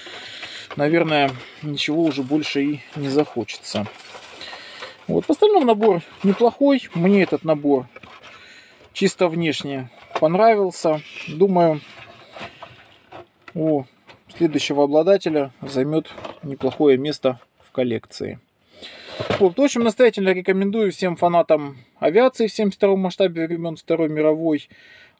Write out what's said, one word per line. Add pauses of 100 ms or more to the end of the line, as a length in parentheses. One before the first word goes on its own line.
(760)
наверное, (320)
ничего
уже
больше
и (160)
не
захочется. (1200)
Вот.
В
остальном
набор (220)
неплохой.
Мне
этот
набор (1040)
чисто
внешне (300)
понравился. (280)
Думаю, (1700)
у (500)
следующего
обладателя
займёт (340)
неплохое
место (220)
в
коллекции. (1000)
Вот.
В
общем,
настоятельно
рекомендую
всем
фанатам (220)
авиации
в
семьдесят
втором
масштабе
времён
Второй
мировой. (520)